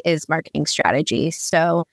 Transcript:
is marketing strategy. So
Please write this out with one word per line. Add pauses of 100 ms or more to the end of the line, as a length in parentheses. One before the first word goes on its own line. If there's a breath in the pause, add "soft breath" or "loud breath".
is
marketing
strategy.
So